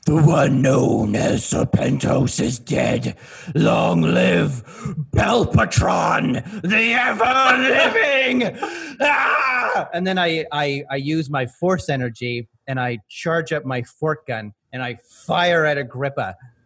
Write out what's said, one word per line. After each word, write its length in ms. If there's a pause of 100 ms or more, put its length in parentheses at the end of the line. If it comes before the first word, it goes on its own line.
The 120
one 440
known 560
as 280
Serpentos 920
is 200
dead. 580 (380)
Long 480
live 600 (500)
Palpatron, 1500
the 320
ever-living! 1700
<laughs> 360
Ah! 920
And 140
then 120
I, 340
I, 360
I 80
use 320
my 180
force 420
energy, 600 (200)
and 100
I 200 (100)
charge 440
up 120
my 180
fork 440
gun, 260 (200)
and 100
I 180 (260)
fire 380
at 140
Agrippa. 580 (280)